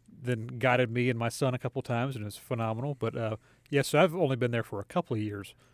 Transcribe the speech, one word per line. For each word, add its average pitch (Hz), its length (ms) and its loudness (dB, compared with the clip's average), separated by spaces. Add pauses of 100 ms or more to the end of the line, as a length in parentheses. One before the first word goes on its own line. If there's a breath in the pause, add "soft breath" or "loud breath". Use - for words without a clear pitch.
(220)
then 120 240 -2 (120)
guided 123 320 4
me 123 200 2
and 117 80 -2
my 117 100 0
son 131 260 0
a 127 40 -4
couple - 240 -4
times, 127 320 -2
and 110 80 -8
it 107 40 -6
was 101 120 -10
phenomenal. 117 600 -4
But, 113 180 -2
uh, 110 200 -2 (320 soft breath)
yeah, 143 140 4
so - 180 2
I've 165 140 6
only 143 220 2
been 120 160 2
there 117 100 0
for 104 180 -8
a 95 40 -8
couple - 320 -4
of 107 60 0
years. 101 320 -6 (200 soft breath)